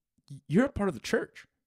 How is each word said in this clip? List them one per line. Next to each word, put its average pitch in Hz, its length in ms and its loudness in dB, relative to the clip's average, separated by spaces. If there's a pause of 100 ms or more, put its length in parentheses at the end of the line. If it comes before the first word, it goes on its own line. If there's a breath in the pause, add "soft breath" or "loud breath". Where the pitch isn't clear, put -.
(300)
y-, 139 80 -16 (100)
you're 190 160 4
a 277 80 0
part 202 160 -2
of 180 60 -2
the 214 60 -12
church - 460 -4 (200)